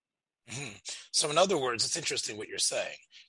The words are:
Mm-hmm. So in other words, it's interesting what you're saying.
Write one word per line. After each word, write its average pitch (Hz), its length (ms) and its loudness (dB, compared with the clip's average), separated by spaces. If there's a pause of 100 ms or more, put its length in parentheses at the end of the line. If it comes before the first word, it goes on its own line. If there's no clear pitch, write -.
(500)
Mm-hmm. 110 280 -10 (340)
So - 180 2
in 151 80 0
other 190 200 6
words, 120 260 2
it's - 140 -2
interesting 120 400 -4
what 104 100 -8
you're 98 100 -6
saying. 90 380 0 (320)